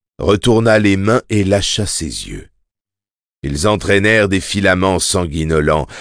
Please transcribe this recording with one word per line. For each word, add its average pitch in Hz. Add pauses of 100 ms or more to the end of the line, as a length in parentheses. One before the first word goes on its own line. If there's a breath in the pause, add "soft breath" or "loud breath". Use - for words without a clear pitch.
(180)
retourna 110
les 101
mains 107
et 104
lâcha 98
ses 65
yeux. - (920)
Ils 73
entraînèrent 104
des 95
filaments 92
sanguinolents, 78 (140 loud breath)